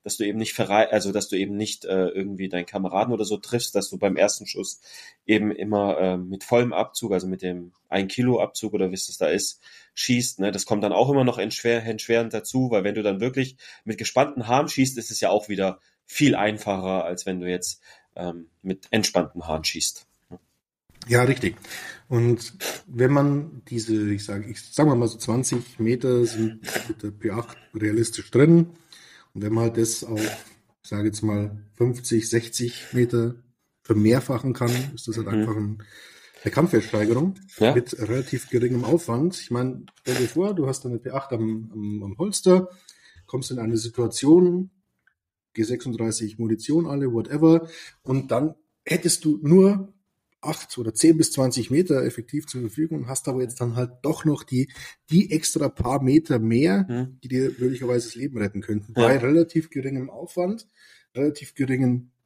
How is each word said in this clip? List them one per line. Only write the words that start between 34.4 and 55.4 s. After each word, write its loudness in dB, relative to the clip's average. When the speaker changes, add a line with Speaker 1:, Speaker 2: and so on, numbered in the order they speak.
Speaker 2:
kann, 0
ist -16
das -6
halt -6
Speaker 1:
Mhm. -4
Speaker 2:
einfach 0
ein, -6
eine -2
Kampfwertsteigerung 2
Speaker 1:
Ja. 6
Speaker 2:
mit 0
relativ -4
geringem 2
Aufwand. 0
Ich -12
mein, -4
stell -2
dir 0
vor, 0
du 0
hast -4
deine -6
P -12
acht -6
am, -4
am, -8
am -10
Holster, 4
kommst -8
in -6
eine 0
Situation, 4
G 0
sechsunddreißig -4
Munition 0
alle, -2
whatever, 4
und -2
dann 0
hättest 0
du 2
nur 6
acht -8
oder -4
zehn 6
bis 2
zwanzig 0
Meter 2
effektiv -6
zur -10
Verfügung -4
und -8
hast -8
aber -2
jetzt -6
dann -2
halt -2
doch -2
noch 0
die, -2
die 4
extra 0